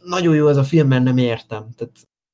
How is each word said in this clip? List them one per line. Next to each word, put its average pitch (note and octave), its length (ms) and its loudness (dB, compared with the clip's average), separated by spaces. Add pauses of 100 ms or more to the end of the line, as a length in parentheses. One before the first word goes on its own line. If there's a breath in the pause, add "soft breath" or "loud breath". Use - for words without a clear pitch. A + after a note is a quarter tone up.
nagyon F3 300 -2
jó D3+ 140 2
ez C#3+ 80 2
a C3+ 80 0
film, D3 240 2
mert C3 140 2
nem B2+ 160 0
értem. A2+ 580 -4
Tehát, - 200 -12 (380)